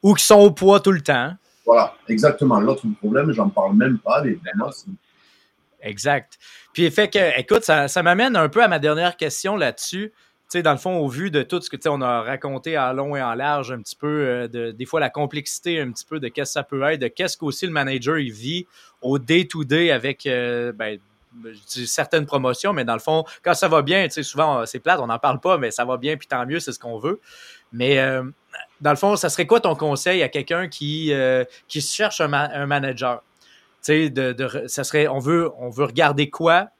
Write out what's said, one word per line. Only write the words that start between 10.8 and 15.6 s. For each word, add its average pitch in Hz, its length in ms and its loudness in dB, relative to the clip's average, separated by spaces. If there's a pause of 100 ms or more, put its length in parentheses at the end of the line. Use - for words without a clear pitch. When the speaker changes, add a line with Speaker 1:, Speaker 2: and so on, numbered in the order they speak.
Speaker 1:
au 147 80 -2
vu 156 240 -6
de 147 100 0
tout 175 200 -4
ce - 60 -14
que, - 80 -12
tu - 60 -14
sais, 160 80 0
on 143 120 -2
a 120 200 0
raconté 135 560 -6
en 131 160 0
long 139 220 -4
et 135 80 -4
en 117 100 -2
large 135 380 -2
un 120 100 -10
petit - 140 -14
peu, 147 120 -8
euh, 131 400 -2
de, 117 220 -8
des 117 160 -10
fois 160 140 -4
la 135 100 0
complexité 147 720 -6